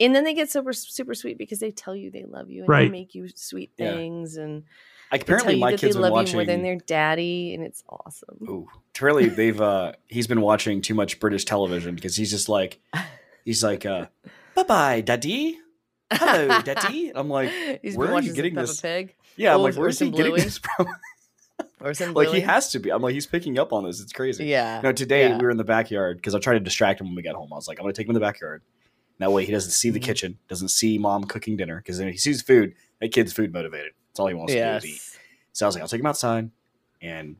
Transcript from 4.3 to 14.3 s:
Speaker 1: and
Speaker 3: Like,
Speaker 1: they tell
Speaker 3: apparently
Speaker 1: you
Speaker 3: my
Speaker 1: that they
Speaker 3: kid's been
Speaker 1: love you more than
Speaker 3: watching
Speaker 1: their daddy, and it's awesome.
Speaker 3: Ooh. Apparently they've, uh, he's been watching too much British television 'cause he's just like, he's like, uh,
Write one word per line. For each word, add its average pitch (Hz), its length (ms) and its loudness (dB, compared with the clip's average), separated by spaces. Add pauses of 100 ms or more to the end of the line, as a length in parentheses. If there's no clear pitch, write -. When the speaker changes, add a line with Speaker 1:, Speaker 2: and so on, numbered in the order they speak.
Speaker 1:
and 151 280 -10 (480)
Speaker 3:
Like, 139 140 0
Speaker 1:
they - 0 -
tell 170 100 4
Speaker 3:
apparently 226 180 4
Speaker 1:
you 190 60 2
Speaker 3:
my 123 120 4
Speaker 1:
that 202 80 0
they 208 60 4
Speaker 3:
kid's 202 100 4
been 190 60 2
Speaker 1:
love 180 80 6
you - 40 4 (200)
more 180 100 0
than 165 120 -2
Speaker 3:
watching 180 60 -2
Speaker 1:
their 185 140 -4
daddy, 170 800 -2
and 165 80 -10
it's - 260 -14
awesome. - 500 -20 (100)
Speaker 3:
Ooh. 92 200 -10 (280)
Apparently 139 320 6
they've, 107 320 2
uh, 98 320 2 (160)
he's 117 180 -2
been 117 140 2
watching 104 400 2
too 104 140 -4
much 104 260 -2
British 101 240 0
television 90 540 -2
'cause 90 180 -6
he's 104 140 -2
just 104 180 -4
like, 95 320 0 (640)
he's 113 180 -2
like, 104 220 0
uh, 95 220 -4 (240)